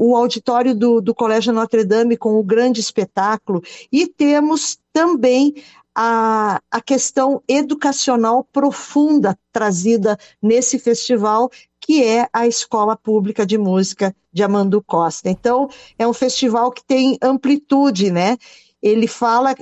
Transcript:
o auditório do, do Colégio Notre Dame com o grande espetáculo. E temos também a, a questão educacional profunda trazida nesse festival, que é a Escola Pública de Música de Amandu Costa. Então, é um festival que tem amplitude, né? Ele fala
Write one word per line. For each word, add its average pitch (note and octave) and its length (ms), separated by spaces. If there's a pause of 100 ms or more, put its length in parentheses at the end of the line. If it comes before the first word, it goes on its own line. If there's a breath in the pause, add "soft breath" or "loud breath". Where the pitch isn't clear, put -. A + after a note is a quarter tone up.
(120)
o A#3+ 40
auditório A#3+ 580
do, A3+ 280
do A3+ 120
Colégio A3+ 380
Notre A3+ 320
Dame A3+ 320
com A3 240
o G#3+ 40
grande A3+ 360
espetáculo. G3+ 840 (300 loud breath)
E D#4+ 160
temos D4 720 (140)
também C#4+ 600 (420 loud breath)
a, A3 680 (100)
a A#3+ 100
questão C4 680
educacional C4+ 1040
profunda C#4+ 840 (140)
trazida G#3 680 (240 soft breath)
nesse A#3+ 380
festival, A3+ 720 (280 loud breath)
que D4+ 240
é A#3 300
a A#3 140
Escola A3 480
Pública G#3+ 500
de G#3 120
Música F#3+ 580 (160)
de F#3+ 120
Amandu G3+ 380
Costa. E3+ 480
Então, B3 400 (280 loud breath)
é A#3 100
um A#3 60
festival B3 580
que - 120
tem C4 380
amplitude, C4+ 920
né? F#3 260 (440 soft breath)
Ele A3 260
fala B3 540